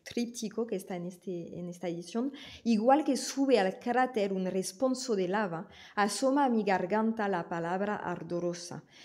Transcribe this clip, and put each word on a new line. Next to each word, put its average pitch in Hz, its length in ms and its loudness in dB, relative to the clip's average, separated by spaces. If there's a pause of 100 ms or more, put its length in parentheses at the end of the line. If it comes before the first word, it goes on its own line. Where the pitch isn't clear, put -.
tríptico 233 640 -4
que 214 100 -4
está 185 200 -6
en, 175 100 -6
este, 180 520 -8
en 175 100 -8
esta 175 200 -8
edición, 226 440 -4 (320)
igual 233 400 6
que 277 120 2
sube 269 420 2
al 190 200 2
cráter 240 540 0
un 190 140 0
responso 220 680 0
de 185 140 2
lava, 190 400 -2 (260)
asoma 262 520 2
a - 20 2
mi 226 160 2
garganta 202 640 2
la 175 200 -2
palabra 185 480 -2
ardorosa. 175 840 -4 (220)